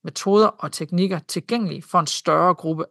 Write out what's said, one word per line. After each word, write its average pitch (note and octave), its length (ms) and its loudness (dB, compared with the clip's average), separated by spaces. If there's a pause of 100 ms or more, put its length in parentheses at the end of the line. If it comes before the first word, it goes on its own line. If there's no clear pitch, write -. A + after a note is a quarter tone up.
metoder G3+ 440 2
og - 240 -8
teknikker F3+ 480 -2
tilgængelige F3 640 -6
for - 180 0
en D#3 80 2
større E3+ 480 2
gruppe D#3+ 360 -4